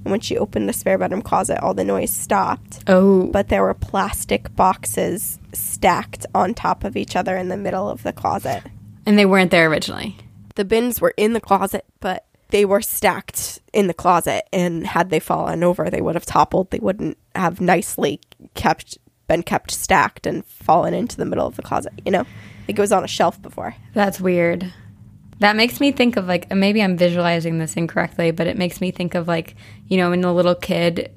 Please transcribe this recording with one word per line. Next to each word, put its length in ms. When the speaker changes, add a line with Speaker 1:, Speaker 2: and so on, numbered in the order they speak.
Speaker 1:
And 80
when 80
she 180
opened 320
the 40
spare 260
bedroom 240
closet, 400
all 100
the 100
noise 280
stopped. 760
Speaker 2:
Oh. 460
Speaker 1:
But 160
there 140
were 100
plastic 800
boxes 840
stacked 760
on 180
top 300
of 120
each 200
other 200
in 140
the 80
middle 320
of 140
the 100
closet. 480
Speaker 2:
And 120
they 80
weren't 260
there 180
originally? 460
Speaker 1:
The 100
bins 360
were 160
in 160
the 80
closet, 440
but 260
they 160
were 160
stacked 760
in 140
the 80
closet. 480
And 320
had 240
they 100
fallen 440
over, 260
they 120
would 140
have 100
toppled. 440
They 100
wouldn't 380
have 240
nicely 640
kept, 440
been 140
kept 300
stacked 560
and 180
fallen 480
into 240
the 80
middle 220
of 80
the 80
closet, 300
you 60
know? 140
Like, 100
it 20
was 120
on 120
a 40
shelf 340
before. 340
Speaker 2:
That's 280
weird. 500
That 160
makes 240
me 120
think 240
of, 120
like, 240
maybe 300
I'm 160
visualizing 640
this 160
incorrectly, 560
but 160
it 100
makes 240
me 80
think 260
of, 120
like, 280
you 100
know, 120
when 140
a 100
little 220
kid 600